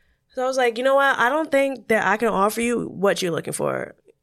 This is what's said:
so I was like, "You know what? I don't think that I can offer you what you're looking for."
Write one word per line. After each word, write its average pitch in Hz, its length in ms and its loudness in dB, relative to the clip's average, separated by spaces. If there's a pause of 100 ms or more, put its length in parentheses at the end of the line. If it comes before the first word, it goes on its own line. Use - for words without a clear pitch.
(340)
so 254 100 -6
I 254 40 -2
was 262 100 -4
like, 240 220 0
"You 247 40 -2
know 269 120 4
what? 277 240 4
I 233 100 2
don't 311 220 -2
think 269 380 0
that 220 180 2
I 202 100 2
can 226 120 0
offer 202 320 0
you 240 260 -2
what 180 340 0
you're 175 100 -2
looking 151 220 -6
for." 139 400 -6 (300)